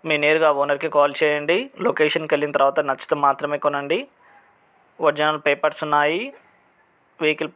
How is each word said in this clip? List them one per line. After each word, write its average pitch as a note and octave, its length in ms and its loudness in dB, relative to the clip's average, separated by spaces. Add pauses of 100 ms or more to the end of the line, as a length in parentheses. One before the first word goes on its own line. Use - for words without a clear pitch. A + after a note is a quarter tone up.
మీ D#3 120 0
నేరుగా D3+ 340 4
ఓనర్కి C#3+ 380 0
కాల్ C#3+ 240 2 (100)
చేయండి. D#3 480 0 (100)
లొకేషన్కి D#3 520 0
వెళ్ళిన D3 180 -2
తర్వాత C#3 280 2
నచ్చితే C#3+ 360 -2
మాత్రమే D3 420 0
కొనండి. D3 500 -4 (960)
ఒరిజినల్ D3+ 440 0
పేపర్స్ D3 380 0
ఉన్నాయి. D#3 500 0 (880)
వెహికల్ D#3 340 -2